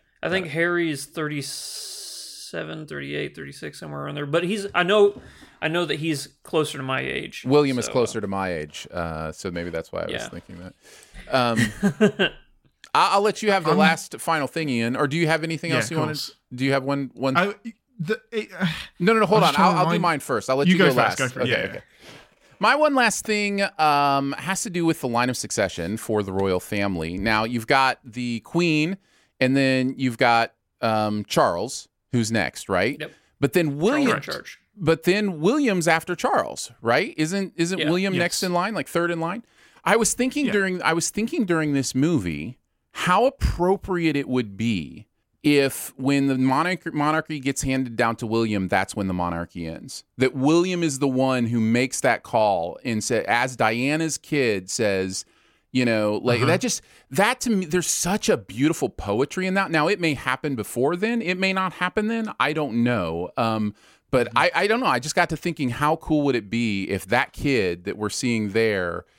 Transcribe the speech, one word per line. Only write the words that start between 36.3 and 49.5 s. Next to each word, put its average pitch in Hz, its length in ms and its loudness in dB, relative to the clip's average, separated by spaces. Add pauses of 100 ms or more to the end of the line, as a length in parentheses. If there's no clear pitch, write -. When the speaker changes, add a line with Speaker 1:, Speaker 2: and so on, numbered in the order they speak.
Speaker 2:
right? 143 360 2
Isn't, 180 400 -2
isn't 170 220 -2
Speaker 1:
Yeah. 156 100 0
Speaker 2:
William 185 240 0
Speaker 3:
Yes. 175 80 0
Speaker 2:
next 175 220 -2
in 185 100 -2
line, 185 200 -2
like, 165 140 -6
third 170 240 -2
in 170 80 -4
line? 175 240 -6 (400)
I 196 140 4
was 226 160 2
thinking 262 320 0
Speaker 3:
Yeah. 214 80 0
Speaker 2:
during, 190 300 0
I 160 100 2
was 151 160 0
thinking 226 360 -2
during 160 280 2
this 135 200 0
movie 113 640 0 (320)
how 190 340 2
appropriate 175 880 0
it 143 140 -2
would 117 260 -2
be 98 520 -4 (340)
if, 143 560 2
when 139 300 2
the 135 100 2
monarch-, 156 560 0
monarchy 156 440 0
gets 135 260 -2
handed 131 340 -2
down 117 180 2
to 120 100 -8
William, 107 440 0
that's 98 260 0
when 98 120 -2
the 92 60 -2
monarchy 87 540 -4